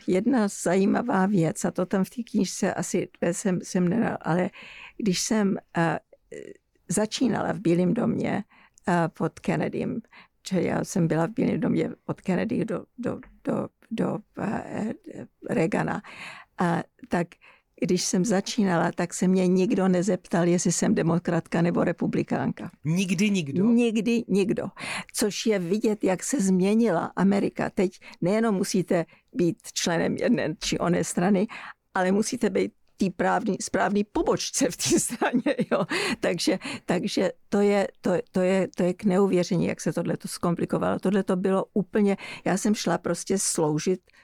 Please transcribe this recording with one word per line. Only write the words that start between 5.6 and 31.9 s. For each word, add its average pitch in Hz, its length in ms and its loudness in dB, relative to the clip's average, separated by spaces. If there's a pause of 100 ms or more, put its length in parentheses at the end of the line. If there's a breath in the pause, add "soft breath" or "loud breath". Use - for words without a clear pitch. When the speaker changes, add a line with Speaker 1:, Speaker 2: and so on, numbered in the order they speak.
Speaker 1:
eh, 165 220 0 (880)
začínala 214 640 0
v 165 80 -8
Bílém 175 340 2
domě, - 500 -2 (440 soft breath)
eh, 170 200 2
pod - 320 -6
Kennedym, - 600 -4 (500 loud breath)
že 185 100 0
já 180 240 -2
jsem 170 240 0
byla 165 180 0
v 220 40 -4
Bílém 190 300 0
domě 160 300 0 (160)
od - 140 -8
Kennedy 185 440 -2
do, - 200 -6 (140)
do, - 220 -6 (240)
do, - 240 -4 (220)
do, 208 280 -2 (200)
eh, - 540 -6 (580)
Reagana, 165 520 -2 (560 loud breath)
a 175 240 0 (260)
tak 175 200 -2 (520 soft breath)
když 180 240 0
jsem 185 200 2
začínala, 190 680 0
tak - 220 -4
se - 140 2
mě 185 180 4
nikdo 185 420 4
nezeptal, 180 600 2
jestli 175 240 2
jsem - 220 0
demokratka 165 680 0
nebo 170 220 2
republikánka. - 840 -2 (140)
Speaker 2:
Nikdy 185 460 0
nikdo? 175 340 0
Speaker 1:
Nikdy 233 640 4
nikdo. 196 360 2 (500 loud breath)
Což - 320 -2
je 208 120 4
vidět, 208 460 0
jak 185 180 2
se - 180 -2
změnila 190 760 2
Amerika. 196 540 2
Teď - 280 -2 (220 loud breath)
nejenom 214 340 2
musíte 180 520 0 (260 soft breath)
být 175 240 0 (160)
členem 175 440 0
jedné 156 420 0
či - 200 -4
oné 175 260 0
strany, 190 420 2 (480 loud breath)